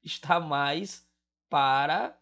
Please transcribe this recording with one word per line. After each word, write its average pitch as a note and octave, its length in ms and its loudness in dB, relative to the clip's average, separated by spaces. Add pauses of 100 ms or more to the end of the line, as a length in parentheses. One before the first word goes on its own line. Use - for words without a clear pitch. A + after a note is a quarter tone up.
está - 380 -2
mais D3+ 640 -4 (440)
para C#3+ 720 2